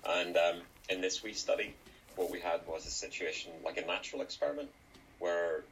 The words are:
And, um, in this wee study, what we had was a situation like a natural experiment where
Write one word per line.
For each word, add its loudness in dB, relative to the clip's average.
And, 4
um, 6
in 0
this 0
wee -8
study, 0
what 2
we -4
had 2
was -4
a -8
situation -4
like -2
a -2
natural -2
experiment -2
where 2